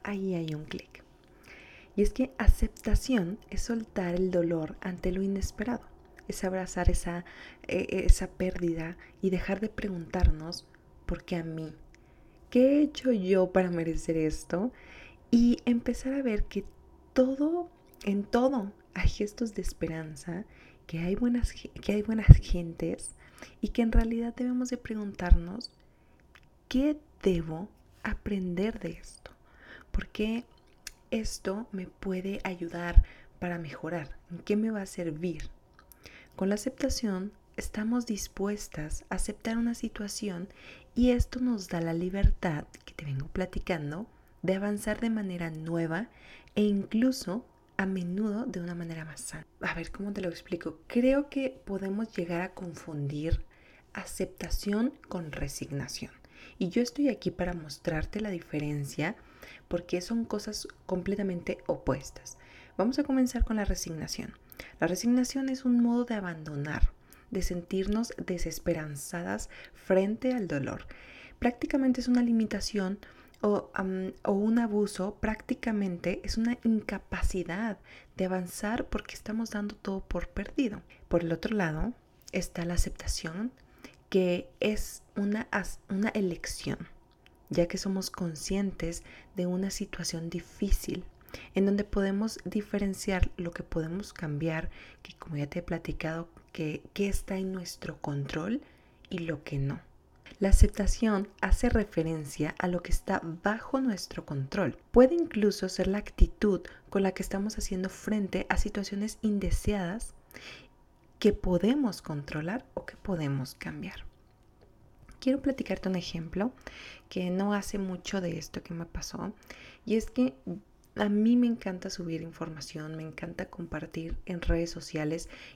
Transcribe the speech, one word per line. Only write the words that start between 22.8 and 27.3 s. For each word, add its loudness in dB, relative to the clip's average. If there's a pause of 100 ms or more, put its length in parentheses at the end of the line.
y 0
que 0
en 4
realidad 4
debemos 0
de -2
preguntarnos, 2 (960)
"¿Qué 4 (240)
debo 0 (320)